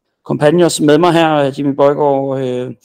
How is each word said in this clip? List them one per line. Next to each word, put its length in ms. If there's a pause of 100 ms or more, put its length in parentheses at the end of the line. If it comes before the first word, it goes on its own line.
(240)
kompagnos 560
med 180
mig 140
her. 460
Jimmy 160
Bøjgaard, 680
øh, 340 (100)